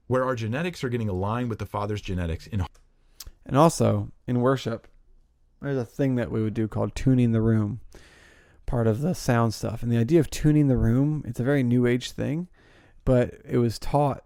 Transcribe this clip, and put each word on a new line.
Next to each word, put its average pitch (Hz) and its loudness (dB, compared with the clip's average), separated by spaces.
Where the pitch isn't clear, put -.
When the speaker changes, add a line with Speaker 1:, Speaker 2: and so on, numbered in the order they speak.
Speaker 1:
where 127 0
our 131 -2
genetics 123 -6
are 135 -2
getting 117 -4
aligned 110 -4
with 101 -6
the 98 -10
Father's 104 -6
genetics. 87 -6
In 92 -4
Speaker 2:
And - -4
also, 113 2
in 123 -2
worship, 120 -2
there's 139 -4
a 123 -2
thing 135 0
that 120 -2
we 110 -2
would 107 -2
do 110 -2
called 107 -4
tuning 123 4
the 110 2
room, 110 2
part 117 0
of 113 2
the 139 0
sound 117 0
stuff. 110 -8
And 117 -2
the 117 2
idea 139 4
of 123 0
tuning 151 4
the 123 4
room, 135 2
it's 120 -8
a 120 -2
very 139 2
New 123 2
Age 123 0
thing, 131 -6
but 123 2
it 131 -2
was 117 0
taught, - 0